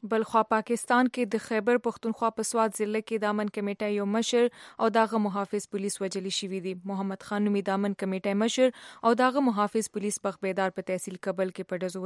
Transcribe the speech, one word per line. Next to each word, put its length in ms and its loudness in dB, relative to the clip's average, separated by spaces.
بل 260 0
خوا 100 2
پاکستان 580 2
کې 240 -2
د 100 0
خیبر 400 2
پښتونخوا 540 -2
په 100 -2
سوات 300 2
ضلع 240 -2
کې 220 -4
د 100 2
امن 240 -2
کمیټې 400 -2
یو 180 0
مشر 320 4
او 100 4
دغه 300 4
محافظ 500 -4
پولیس 260 -4
وژلي 360 -4
شوي 280 -4
دي. 80 -4
محمد 380 -4
خان 180 0
نومي 220 2
د 100 2
امن 240 0
کمیټې 400 0
مشر 260 6
او 120 6
دغه 240 4
محافظ 480 2
پولیس 320 -2
بخ 220 -6
بیدار 320 0
په 100 -8
تحصیل 260 -4
کابل 260 -2
کې 160 -10
په 140 -4
ډزو 220 -4